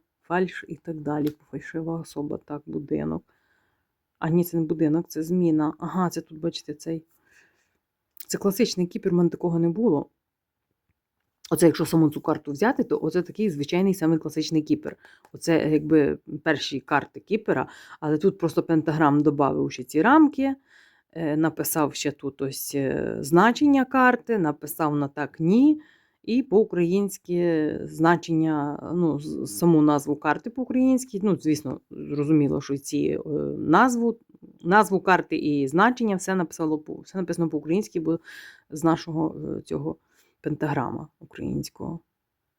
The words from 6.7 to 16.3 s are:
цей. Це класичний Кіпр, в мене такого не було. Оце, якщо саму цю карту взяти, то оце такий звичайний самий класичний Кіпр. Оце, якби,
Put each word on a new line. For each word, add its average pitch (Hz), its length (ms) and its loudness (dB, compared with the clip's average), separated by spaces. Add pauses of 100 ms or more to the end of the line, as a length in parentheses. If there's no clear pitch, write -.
цей. 160 300 -8 (1200)
Це - 100 -4
класичний 190 500 0
Кіпр, 196 220 -6
в 175 40 0
мене 175 160 4
такого 165 300 -2
не 170 100 2
було. 170 400 0 (1400)
Оце, 170 140 4
якщо 156 200 4
саму 160 240 4
цю 143 120 -8
карту 156 300 -4
взяти, 214 320 0
то 151 180 -2
оце 160 200 -2
такий 208 280 -4
звичайний 175 440 0
самий 160 260 2
класичний 156 420 -2
Кіпр. 151 360 -2 (360)
Оце, 156 380 0
якби, 151 460 2 (260)